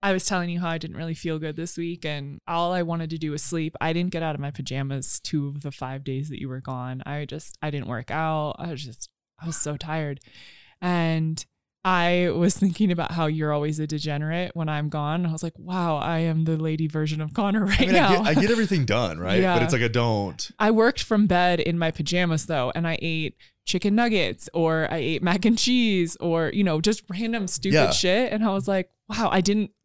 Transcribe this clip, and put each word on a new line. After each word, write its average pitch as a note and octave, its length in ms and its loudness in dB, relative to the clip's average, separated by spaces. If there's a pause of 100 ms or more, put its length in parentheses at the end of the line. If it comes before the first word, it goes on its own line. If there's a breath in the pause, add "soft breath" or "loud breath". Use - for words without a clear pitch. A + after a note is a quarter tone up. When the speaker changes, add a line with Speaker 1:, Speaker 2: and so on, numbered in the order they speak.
Speaker 1:
I G3+ 100 0
was F#3 140 0
telling F3 240 0
you F3 100 -2
how F3 80 -2
I E3 100 -2
didn't D#3+ 200 -10
really E3 160 -6
feel D#3+ 260 -4
good D3+ 160 -6
this E3 220 -6
week E3+ 260 -8
and C#3+ 420 -8
all E3+ 280 0
I F3+ 100 0
wanted E3 280 -2
to E3 60 -6
do D#3 140 -4
was D3 100 -2
sleep. E3 380 0
I E3 140 0
didn't F3+ 180 0
get E3 100 -4
out D#3+ 140 -2
of C#3 60 -6
my C#3+ 100 -6
pajamas C3+ 720 -2
two C#3+ 240 -2
of C#3+ 140 -8
the C#3+ 100 -8
five C3+ 320 -10
days C#3 260 -4
that C3+ 120 -10
you C3+ 80 -8
were B2+ 100 -10
gone. C3 460 -8
I D3 180 -6
just, - 380 -8
I D#3 100 -4
didn't C#3+ 160 -6
work A#2 240 -8
out. D#3 480 -2
I E3+ 120 -8
was D3 120 -10
just, B2 260 -10 (320)
I E3 40 -12
was E3 100 -4
so D3 220 0
tired. D#3 420 -6 (640 loud breath)
And E3 600 0 (420)
I F3+ 480 2
was F3 220 4
thinking G3 360 2
about E3+ 200 -2
how E3+ 160 0
you're D3+ 240 0
always D3+ 280 -2
a D#3 80 -2
degenerate D3+ 680 -4
when D#3+ 140 -2
I'm D3+ 200 -2
gone. D3+ 360 -2
I E3 80 0
was D#3+ 100 -4
like, E3 160 -6
"Wow, E3+ 380 -2
I E3 220 0
am D#3+ 260 2
the D#3+ 100 0
lady D#3+ 320 -2
version D#3 320 -2
of D#3 140 -6
Connor G3+ 320 2
<laughs> - 0 -
right G3+ 160 4
Speaker 2:
I C4 40 4
mean, F#3 80 2
Speaker 1:
now." C#4+ 160 6 (120)
Speaker 2:
I - 120 4
get, - 40 6
I - 40 4
get G#3+ 100 4
everything G3 340 2
done, G2+ 340 0
right? F2+ 180 2
But F#3 40 4
Speaker 1:
Yeah. F3+ 220 4
Speaker 2:
it's - 100 2
like, A#2+ 80 2
I A#2+ 80 2
don't. A2 600 0 (100)
Speaker 1:
I G#3+ 120 4
worked A3+ 320 4
from G#3 240 4
bed F3 320 4
in E3+ 180 0
my E3 140 0
pajamas, E3 540 0
though, C3 280 0
and E3+ 140 -2
I E3 140 -2
ate D#3+ 340 -4 (300 soft breath)
chicken G3 300 2
nuggets G#3+ 580 2
or D#3+ 380 2
I E3 60 -2
ate D3+ 260 -2
mac F#3 220 2
and A3+ 120 4
cheese A3 640 2
or, E3 340 0
you G3+ 100 2
know, D#3+ 180 2
just G#3 280 2
random A3 380 -4
stupid B2+ 280 0
Speaker 2:
Yeah. - 160 6
Speaker 1:
shit. G3+ 400 2
And G#3+ 140 0
I G#3+ 80 4
was G3 140 -2
like, F#3+ 220 0 (200)
"Wow, G#3+ 220 0
I F#3+ 100 4
didn't G3+ 300 2 (120)